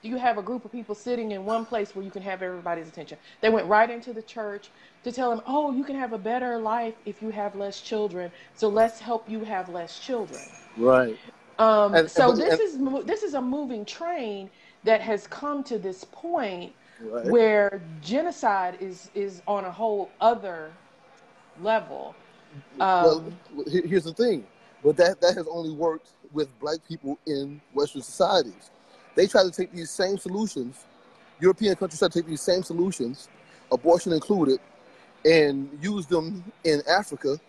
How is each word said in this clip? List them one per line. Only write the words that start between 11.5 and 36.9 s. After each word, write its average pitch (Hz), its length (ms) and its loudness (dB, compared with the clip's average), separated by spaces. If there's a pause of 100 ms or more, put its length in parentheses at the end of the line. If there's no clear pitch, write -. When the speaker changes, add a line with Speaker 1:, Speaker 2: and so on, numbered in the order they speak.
Speaker 1:
Um, 214 360 6
Speaker 2:
And, 160 140 6
Speaker 1:
so 254 220 6
Speaker 2:
and, 220 80 4
Speaker 1:
this 349 140 4
Speaker 2:
and - 80 2
Speaker 1:
is 349 160 -2
mo-, 262 240 -2
this 427 220 -4
is 330 100 -4
a 269 80 -2
moving 254 420 -6
train 220 680 -8 (340)
that 220 180 4
has 214 260 -4
come 285 380 -6
to 233 120 -6
this 185 280 -8
point 226 680 -6 (300)
Speaker 2:
Right. 226 240 -6
Speaker 1:
where 208 560 4 (200)
genocide 196 800 -2
is, 185 340 -12
is 196 340 -6
on 196 180 -2
a 180 60 -8
whole 202 380 -4 (120)
other 190 500 0 (880)
level. 160 560 -4 (640)
Speaker 2:
Well, 175 400 6
Speaker 1:
Um, 160 200 -10 (300)
Speaker 2:
he-, 170 140 0
here's 170 240 0
the 160 80 -8
thing. 208 340 0 (340)
But 147 160 4
that, 180 220 6
that 175 160 4
has 165 140 -6
only 165 220 -6
worked 160 380 -2 (220)
with 147 160 -2 (120)
black 151 180 -4 (100)
people 147 380 -8
in 143 340 -6 (140)
Western 143 280 -2
societies. 170 680 0 (460)
They 185 120 6
try 202 160 6
to 185 80 2
take 180 220 -6
these 165 160 -10
same 190 280 -2
solutions, 180 680 -6 (540)
European 185 360 4
countries 175 240 -6
try 185 80 4
to 160 60 0
take 165 140 -2
these 156 140 -8
same 185 220 2
solutions, 165 640 -4 (440)
abortion 170 420 4
included, 147 460 2 (640)
and 143 440 6 (120)
use 196 240 -2
them 170 380 -2 (200)
in 151 240 4
Africa. 151 600 0